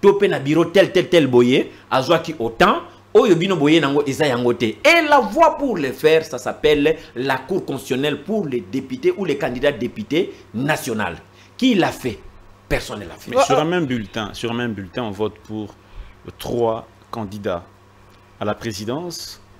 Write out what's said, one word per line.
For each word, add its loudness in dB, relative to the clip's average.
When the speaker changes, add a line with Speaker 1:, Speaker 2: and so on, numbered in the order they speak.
Speaker 1:
topé 4
na 0
bureau 2
tel, 2
tel, 2
tel 4
boye, 4
azwaki 0
autant, 0
oyo 6
bino 0
boye 4
nango 0
eza -2
yango 2
te. -2
Et 2
la 6
voie 2
pour -2
le -2
faire, 4
ça -10
s'appelle 2
la -2
Cour -4
constitutionnelle -4
pour -4
les -4
députés -4
ou -6
les -2
candidats -2
députés -4
nationaux. -4
Qui 2
l'a 2
fait ? -8
Personne -6
ne -12
l'a -16
fait. -14
Speaker 2:
Mais -2
Speaker 3:
Oh, 6
Speaker 2:
sur 2
Speaker 3:
oh. 2
Speaker 2:
un 0
même -2
bulletin, -6
sur -6
un -4
même -4
bulletin, -8
on -6
vote -4
pour -10
trois -2
candidats -8
à -8
la -2
présidence, -10